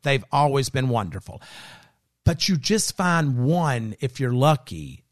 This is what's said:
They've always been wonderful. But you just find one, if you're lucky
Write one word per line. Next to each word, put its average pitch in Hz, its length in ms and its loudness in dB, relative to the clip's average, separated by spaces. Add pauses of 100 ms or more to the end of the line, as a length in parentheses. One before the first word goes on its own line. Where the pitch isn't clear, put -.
They've 139 300 0
always 139 360 2
been 131 200 -2
wonderful. 101 540 -4 (840)
But - 240 2
you 190 80 2
just 202 400 -2
find 160 480 2
one, 131 560 0
if 131 200 -6
you're 127 120 0
lucky 123 800 0